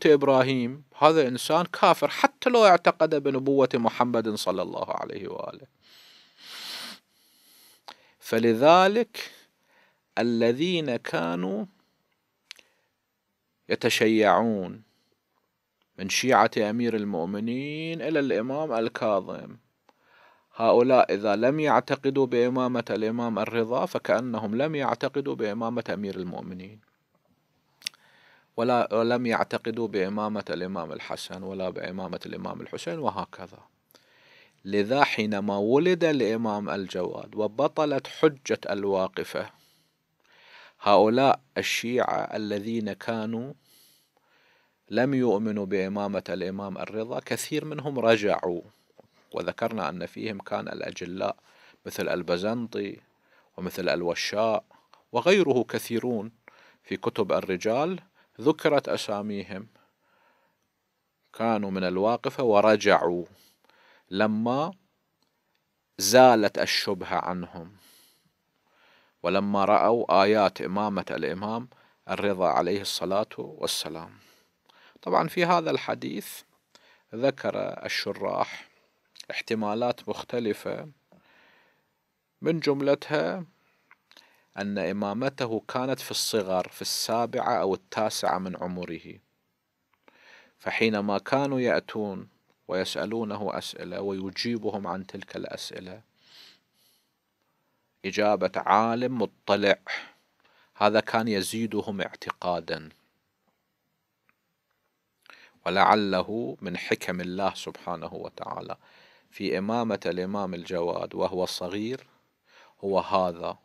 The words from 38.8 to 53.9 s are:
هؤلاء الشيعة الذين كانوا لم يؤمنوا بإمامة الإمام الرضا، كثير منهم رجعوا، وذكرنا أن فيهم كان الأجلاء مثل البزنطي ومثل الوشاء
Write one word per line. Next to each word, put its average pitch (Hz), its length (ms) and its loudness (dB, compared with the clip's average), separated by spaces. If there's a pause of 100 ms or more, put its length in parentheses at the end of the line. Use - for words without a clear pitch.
هؤلاء 110 580 6 (180)
الشيعة 110 800 -2
الذين 104 580 -4
كانوا 113 600 -6 (1400)
لم 123 240 2
يؤمنوا 107 520 0
بإمامة 98 640 -2
الإمام 95 480 -6
الرضا، 110 420 -6
كثير 147 460 -6
منهم 147 340 -8
رجعوا، 101 640 2 (680)
وذكرنا 101 580 -4
أن 87 160 -8
فيهم 107 340 -8
كان 104 280 -6
الأجلاء 92 680 -6 (500)
مثل 95 240 -4
البزنطي 101 920 -4 (580)
ومثل 90 320 -4
الوشاء 92 760 0 (480)